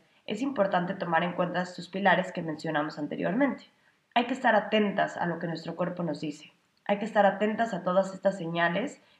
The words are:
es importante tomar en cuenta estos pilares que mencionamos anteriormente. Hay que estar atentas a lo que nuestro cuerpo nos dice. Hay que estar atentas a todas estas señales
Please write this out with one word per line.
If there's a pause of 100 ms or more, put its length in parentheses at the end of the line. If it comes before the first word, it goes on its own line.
(280)
es
importante
tomar
en
cuenta
estos
pilares
que
mencionamos
anteriormente. (500)
Hay
que
estar
atentas
a
lo
que
nuestro
cuerpo
nos
dice. (340)
Hay
que
estar
atentas
a
todas
estas
señales (180)